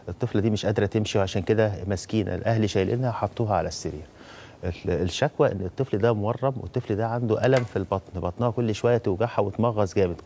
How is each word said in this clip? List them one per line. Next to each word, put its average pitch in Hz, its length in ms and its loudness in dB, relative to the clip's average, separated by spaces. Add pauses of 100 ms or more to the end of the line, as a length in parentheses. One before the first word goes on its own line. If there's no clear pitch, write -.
الطفلة 104 320 -2
دي 113 80 2
مش 107 160 0
قادرة 104 200 2
تمشي، 107 320 0
وعشان 98 240 0
كده 107 300 2 (160)
مسكينة، 98 480 -2
الأهل 107 340 2
شايلينها 117 420 0
حطوها 107 440 -2
على 82 120 2
السرير. 78 380 -8 (580)
ال-، 90 260 -4
الشكوى 92 600 2
إن 95 140 -6
الطفل 113 320 -2
ده 113 160 4
مورم، 113 480 -2
والطفل 107 340 -4
ده 113 120 -2
عنده 117 380 0
ألم 131 180 4
في - 120 -10
البطن، 98 440 -4
بطنها 90 320 -2
كل 110 240 -2
شوية 120 220 2
توجعها 110 420 0
وتمغص 104 560 0
جامد، 90 200 2 (100)